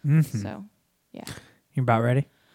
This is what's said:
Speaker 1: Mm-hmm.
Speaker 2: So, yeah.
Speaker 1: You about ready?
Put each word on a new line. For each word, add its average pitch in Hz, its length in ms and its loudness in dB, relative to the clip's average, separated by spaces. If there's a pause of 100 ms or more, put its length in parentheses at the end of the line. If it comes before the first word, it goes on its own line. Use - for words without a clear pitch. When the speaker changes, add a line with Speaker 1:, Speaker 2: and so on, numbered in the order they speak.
Speaker 1:
Mm-hmm. 147 320 2
Speaker 2:
So, 101 260 -10 (480)
yeah. - 120 -16 (500)
Speaker 1:
You 135 80 -2
about 117 200 2
ready? 123 240 2 (280)